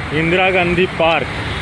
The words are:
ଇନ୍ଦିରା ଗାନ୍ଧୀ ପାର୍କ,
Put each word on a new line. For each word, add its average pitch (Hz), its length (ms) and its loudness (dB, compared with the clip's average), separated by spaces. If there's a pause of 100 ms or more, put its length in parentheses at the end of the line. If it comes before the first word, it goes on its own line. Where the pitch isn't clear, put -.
(120)
ଇନ୍ଦିରା 170 380 2
ଗାନ୍ଧୀ 175 360 2 (120)
ପାର୍କ, 160 280 2 (360)